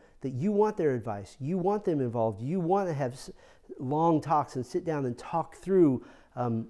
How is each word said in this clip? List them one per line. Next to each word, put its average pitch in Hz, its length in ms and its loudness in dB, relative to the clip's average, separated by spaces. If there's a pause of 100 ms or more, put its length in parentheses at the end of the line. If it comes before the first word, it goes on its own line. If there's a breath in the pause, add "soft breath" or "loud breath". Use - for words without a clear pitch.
(200 soft breath)
that 135 100 -6
you 135 220 -2
want 214 240 2
their 151 180 2
advice. 104 440 -6
You 147 200 -4
want 202 260 0
them 160 160 0
involved. 113 420 0
You 170 180 -2
wanna 180 320 0
have 139 200 -2
s-, - 180 -16 (480 soft breath)
long 151 420 2
talks 143 360 -2
and 127 100 -4
sit - 180 -4
down 147 220 -2
and 123 100 -4
talk - 400 -6
through, 170 480 4 (300 loud breath)
um, 117 340 -2